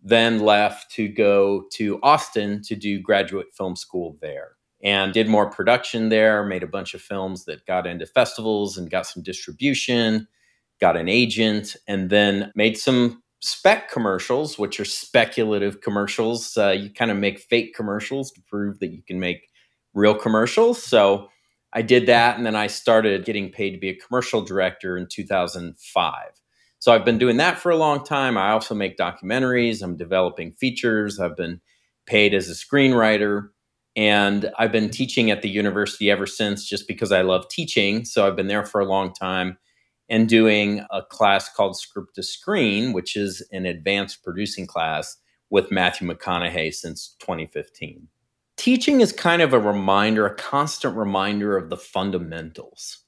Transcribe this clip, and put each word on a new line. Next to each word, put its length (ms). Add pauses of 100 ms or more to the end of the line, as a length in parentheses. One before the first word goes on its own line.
then 380
left 540
to 160
go 640
to 280
Austin 600
to 160
do 240
graduate 520
film 220
school 460
there 300 (300)
and 300
did 160
more 220
production 580
there, 380
made 180
a 40
bunch 260
of 80
films 420
that 220
got 200
into 200
festivals 720
and 120
got 160
some 160
distribution, 1040 (540)
got 160
an 140
agent, 640 (100)
and 240
then 460
made 220
some 440 (200)
spec 500
commercials, 680
which 220
are 60
speculative 960
commercials. 760
Uh, 140
you 200
kind 220
of 60
make 200
fake 380
commercials 560
to 120
prove 360
that 140
you 80
can 180
make 300 (440)
real 220
commercials. 680
So 460 (440)
I 120
did 240
that, 280
and 120
then 80
I 100
started 600
getting 260
paid 200
to 60
be 120
a 60
commercial 460
director 560
in 100
two 160
thousand 540
five. 540 (480)
So 120
I've 140
been 140
doing 180
that 220
for 120
a 40
long 280
time. 360
I 100
also 240
make 240
documentaries. 840
I'm 120
developing 580
features. 680
I've 160
been 260 (460)
paid 260
as 160
a 40
screenwriter. 960 (480)
And 600
I've 140
been 180
teaching 400
at 140
the 60
university 600
ever 160
since 400
just 220
because 240
I 100
love 280
teaching. 560
So 200
I've 120
been 100
there 180
for 140
a 60
long 280
time 440 (500)
and 200
doing 640
a 140
class 500
called 240
Script 380
to 80
Screen, 720
which 220
is 360
an 140
advanced 580
producing 420
class 520 (320)
with 220
Matthew 360
McConaughey 640
since 460
twenty 260
fifteen. 640 (480)
Teaching 440
is 140
kind 280
of 120
a 60
reminder, 680
a 100
constant 640
reminder 580
of 140
the 80
fundamentals 1300